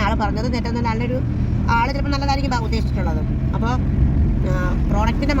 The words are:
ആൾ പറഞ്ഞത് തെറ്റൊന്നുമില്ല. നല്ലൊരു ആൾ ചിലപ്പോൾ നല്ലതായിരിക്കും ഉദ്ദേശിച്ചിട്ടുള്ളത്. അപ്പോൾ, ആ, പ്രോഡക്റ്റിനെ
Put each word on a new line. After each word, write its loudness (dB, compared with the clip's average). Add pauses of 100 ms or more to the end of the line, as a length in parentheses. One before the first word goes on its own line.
ആൾ 0
പറഞ്ഞത് -2
തെറ്റൊന്നുമില്ല. -2
നല്ലൊരു -2 (580)
ആൾ 0
ചിലപ്പോൾ -2
നല്ലതായിരിക്കും 0
ഉദ്ദേശിച്ചിട്ടുള്ളത്. 0 (340)
അപ്പോൾ, 0 (760)
ആ, 2 (340)
പ്രോഡക്റ്റിനെ 2